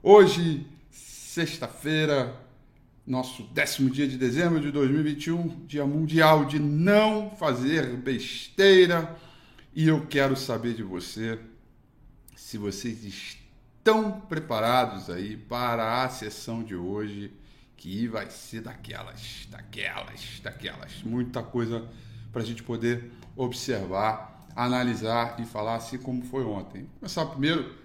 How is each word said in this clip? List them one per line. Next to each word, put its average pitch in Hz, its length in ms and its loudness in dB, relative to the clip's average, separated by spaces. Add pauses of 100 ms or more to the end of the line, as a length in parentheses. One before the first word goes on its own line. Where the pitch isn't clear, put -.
Hoje, 170 640 8 (240)
sexta-feira, 147 1400 -4 (720)
nosso 127 380 -6
décimo 135 460 0
dia 139 180 0
de 131 100 -4
dezembro 151 440 2
de 143 100 -2
dois 143 180 2
mil 151 120 4
e - 20 2
vinte 147 220 -2
e 165 80 -2
um, 170 160 -2 (180)
Dia 143 180 -2
Mundial 156 600 6
de 147 140 0
Não 202 720 4
Fazer 139 560 0 (100)
Besteira, 170 1200 4 (580)
e 156 140 4
eu 156 180 4
quero 135 300 2
saber 117 380 -4
de 113 80 -8
você 104 540 -6 (960)
se - 240 -14
vocês 107 460 -6
estão - 1300 -2
preparados 117 800 0
aí 101 260 -8
para 117 680 -2
a 127 40 -2
sessão 113 540 -10
de 110 100 -10
hoje, 101 600 -8 (420)
que 104 320 -6
vai 107 220 -6
ser - 320 -14
daquelas, - 920 -14
daquelas, - 880 -10
daquelas. - 640 -14
Muita 120 400 -4
coisa 117 420 -4 (460)
pra 120 100 -6
gente 113 220 -8
poder 120 480 -2 (240)
observar, 110 1200 -4
analisar 120 840 0
e 117 80 -6
falar 110 300 -4
assim 120 220 -8
como 123 260 -6
foi 131 220 -6
ontem. 98 420 -8 (140)
Vamos - 120 -12
começar 160 120 -2
primeiro 143 600 -2